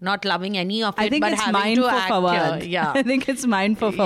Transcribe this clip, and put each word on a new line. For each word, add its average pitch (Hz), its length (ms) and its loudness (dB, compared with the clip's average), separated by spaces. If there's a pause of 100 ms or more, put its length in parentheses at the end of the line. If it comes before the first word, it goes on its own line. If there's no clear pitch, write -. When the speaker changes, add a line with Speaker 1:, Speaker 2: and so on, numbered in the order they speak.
Speaker 1:
not 196 240 -4
loving 190 320 -2
any 202 240 -2
of 208 160 -2
it, - 20 -4
Speaker 2:
I 214 80 0
think 294 140 0
Speaker 1:
but 320 100 0
Speaker 2:
it's 311 80 0
Speaker 1:
having 202 180 0
Speaker 2:
mine 214 180 2
Speaker 1:
to 254 80 4
Speaker 2:
for 247 40 2
Speaker 1:
act 190 240 0
Speaker 2:
Fawad. 175 480 0
Speaker 1:
here. 170 80 -8
Yeah. 165 240 -2
Speaker 2:
<laughs> - 20 -4
I 269 80 2
think 262 240 0
it's 254 200 -4
mine 208 280 2
for 214 160 0
Speaker 1:
Yeah, 175 160 -6